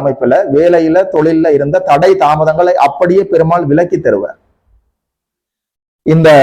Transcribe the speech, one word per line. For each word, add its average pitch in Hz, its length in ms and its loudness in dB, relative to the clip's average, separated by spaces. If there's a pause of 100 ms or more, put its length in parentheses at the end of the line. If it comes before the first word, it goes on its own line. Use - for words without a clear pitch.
அமைப்புல, 131 340 -2 (160)
வேலையில, 165 600 0
தொழில்ல 165 320 0
இருந்த 147 440 0
தடை 160 260 2
தாமதங்களை 156 580 0
அப்படியே 180 500 0
பெருமாள் 165 460 0
விலக்கி 175 300 -2
தருவார். 104 380 -4 (1700)
இந்த 160 220 2 (140)